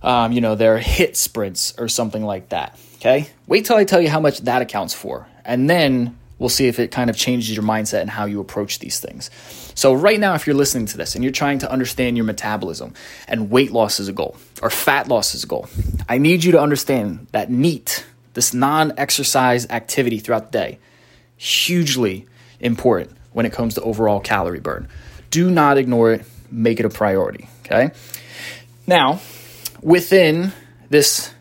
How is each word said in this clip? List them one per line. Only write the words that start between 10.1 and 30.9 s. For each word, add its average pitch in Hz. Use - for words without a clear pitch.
now, 196
if 147
you're 147
listening 135
to -
this -
and 120
you're 135
trying 143
to 135
understand 123
your 117
metabolism 101
and 110
weight 127
loss 110
is 101
a 98
goal -
or -
fat -
loss 120
is -
a -
goal, -
I 123
need 160
you 180
to 165
understand 135
that 104
neat, 139
this -
non-exercise 135
activity 117
throughout 110
the 117
day, 90
hugely 131
important 117
when 117
it 117
comes 117
to -
overall 107
calorie 90
burn. -
Do 180
not 147
ignore 120
it. 110
Make 117
it 113
a 104
priority, 98
okay? 135
Now, 165
within 175
this -